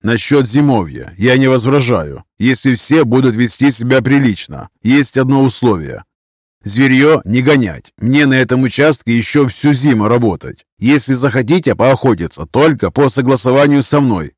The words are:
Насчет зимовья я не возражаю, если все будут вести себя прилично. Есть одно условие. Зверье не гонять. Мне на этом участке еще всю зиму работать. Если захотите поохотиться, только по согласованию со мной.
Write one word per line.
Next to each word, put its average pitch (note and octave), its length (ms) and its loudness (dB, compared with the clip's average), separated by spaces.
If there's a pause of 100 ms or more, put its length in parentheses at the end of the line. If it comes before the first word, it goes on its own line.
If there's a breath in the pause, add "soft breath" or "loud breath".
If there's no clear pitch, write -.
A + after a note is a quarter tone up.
Насчет A#2 440 0
зимовья G2+ 680 -2
я B2 200 2
не C3+ 120 2
возражаю, A#2+ 760 -2 (140)
если B2+ 360 0
все D3 300 0
будут B2 320 0
вести B2 340 0
себя B2 320 0
прилично. A#2+ 680 -2 (140)
Есть C3 360 0
одно C3+ 240 2
условие. G2 640 -4 (580)
Зверье C3+ 600 2
не A2+ 160 0
гонять. B2 580 -2
Мне C#3 280 2
на C3+ 80 2
этом B2+ 280 0
участке C3+ 540 0
еще C3 300 0
всю C#3+ 260 0
зиму B2 360 0
работать. A2+ 580 -2 (120)
Если C3+ 360 0
захотите B2+ 600 0
поохотиться, G#2+ 720 0
только C#3 440 0
по C#3 180 0
согласованию C3+ 760 0
со D3 180 0
мной. F#2+ 380 -2